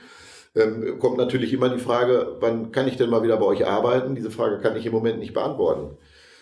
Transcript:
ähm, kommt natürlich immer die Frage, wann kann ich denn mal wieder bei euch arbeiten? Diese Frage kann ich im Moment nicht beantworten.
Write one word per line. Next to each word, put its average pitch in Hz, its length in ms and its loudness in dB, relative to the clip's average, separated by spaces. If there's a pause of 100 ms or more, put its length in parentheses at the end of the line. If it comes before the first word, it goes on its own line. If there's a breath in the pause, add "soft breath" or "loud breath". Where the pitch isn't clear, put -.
(540 loud breath)
ähm, 110 460 0
kommt 127 180 2
natürlich 123 360 0
immer 127 160 2
die 120 100 -2
Frage, 123 640 2
wann 113 320 -2
kann 131 160 0
ich 123 80 -8
denn 120 120 2
mal 117 140 2
wieder 113 140 4
bei 107 80 2
euch - 200 2
arbeiten? 123 500 0
Diese 110 160 -6
Frage 110 280 -2
kann 110 160 -2
ich 113 100 -6
im 113 60 -2
Moment 110 280 0
nicht - 140 -10
beantworten. 82 640 -2 (440 soft breath)